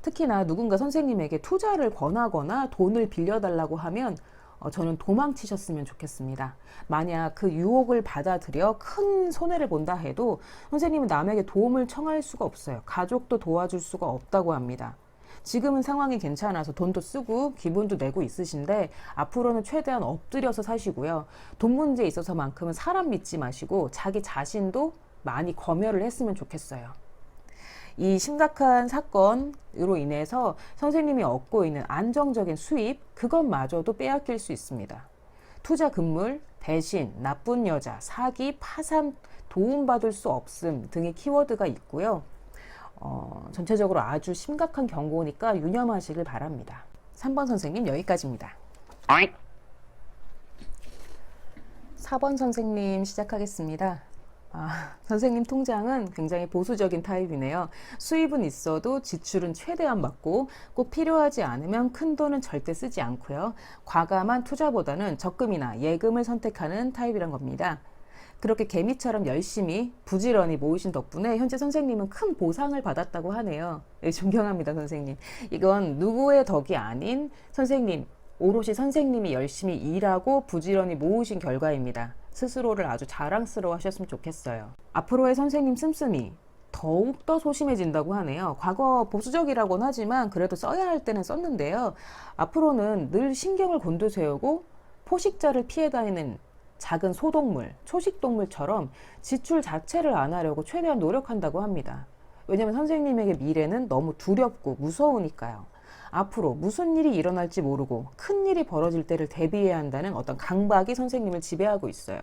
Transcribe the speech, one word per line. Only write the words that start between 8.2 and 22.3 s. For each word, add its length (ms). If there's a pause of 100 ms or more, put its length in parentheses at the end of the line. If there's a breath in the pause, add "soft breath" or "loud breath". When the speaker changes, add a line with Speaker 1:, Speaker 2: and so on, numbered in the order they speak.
Speaker 1:
큰 520
손해를 380
본다 280
해도 440 (300 loud breath)
선생님은 380
남에게 380
도움을 420
청할 340
수가 220
없어요. 400
가족도 540
도와줄 420
수가 260
없다고 460
합니다. 440 (500 loud breath)
지금은 340
상황이 380
괜찮아서 540
돈도 280
쓰고 540
기분도 420
내고 260
있으신데 680 (240 loud breath)
앞으로는 480
최대한 400
엎드려서 600
사시고요. 640 (340 loud breath)
돈 160
문제에 320
있어서만큼은 640